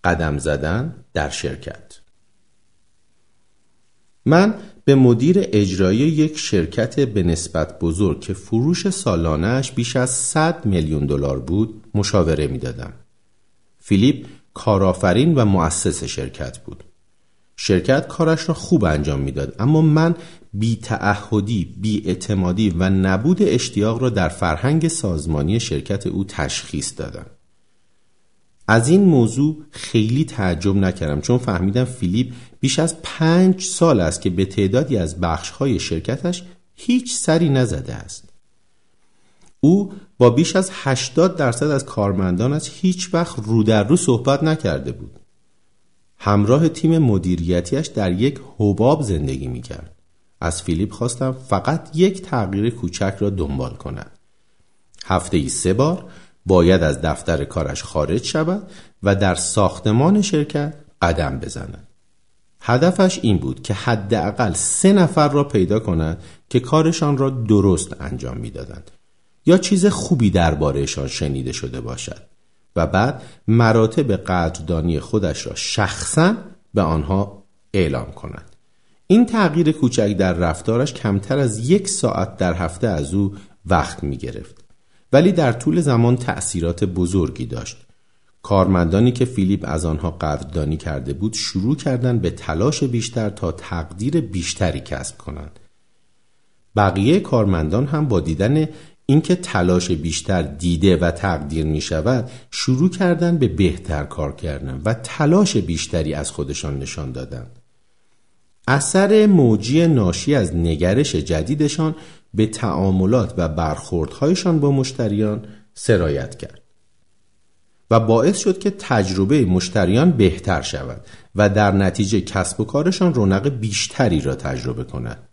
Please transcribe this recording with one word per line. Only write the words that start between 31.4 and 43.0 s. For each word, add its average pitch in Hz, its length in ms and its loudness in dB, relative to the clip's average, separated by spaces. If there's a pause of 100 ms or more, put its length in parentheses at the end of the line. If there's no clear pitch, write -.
فیلیپ 117 480 -4 (260)
بیش 139 200 0
از 160 240 -2
پنج 180 600 2
سال 151 360 2
است 80 220 0
که 101 80 0
به 92 160 0
تعدادی 120 520 0
از 85 240 -4
بخش‌های 87 580 -2
شرکتش 127 640 -4 (320)
هیچ - 400 -2
سری 165 340 2
نزده 104 440 0
است. - 360 -16 (1300)
او 185 340 4 (240)
با 123 120 10
بیش 147 260 2
از 185 180 2
هشتاد 160 640 0
درصد 135 300 0
از 139 180 0
کارمندانش 101 880 0
هیچ 185 400 -2